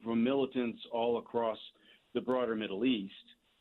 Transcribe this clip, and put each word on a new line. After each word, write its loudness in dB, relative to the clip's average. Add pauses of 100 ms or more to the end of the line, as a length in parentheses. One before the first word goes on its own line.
from 2
militants 0 (120)
all 2
across -2 (560)
the 2
broader 0
Middle -2
East, 0 (460)